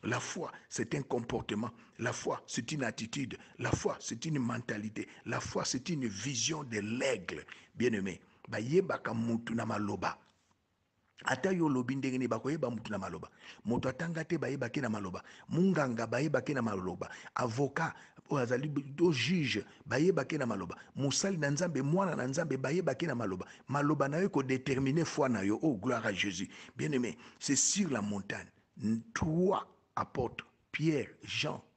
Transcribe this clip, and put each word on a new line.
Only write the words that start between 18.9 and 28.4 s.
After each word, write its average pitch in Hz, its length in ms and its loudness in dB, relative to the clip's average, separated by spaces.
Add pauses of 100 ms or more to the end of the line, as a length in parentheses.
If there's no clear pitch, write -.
juge, 131 520 2 (220)
bayebaki 151 520 4
na 131 80 2
maloba. 98 300 -2 (200)
Mosali 143 400 0
na 143 140 2
Nzambe, 139 320 0
mwana 165 340 2
na 127 100 -2
Nzambe, 139 300 0
bayebaki 147 500 0
na 139 80 0
maloba. 95 320 -2 (220)
Maloba 143 400 4
na 143 100 0
yo 196 120 2
kodétermine 135 760 2
foi 143 240 2
na 107 140 2
yo. 101 180 2
Oh, 151 160 4
gloire 113 300 0
à 107 60 2
Jésus. 95 360 0 (260)
Bien-aimé, 139 440 0 (200)
c'est 139 180 2
sur 180 340 2
la 117 100 2
montagne. 101 480 -4 (640)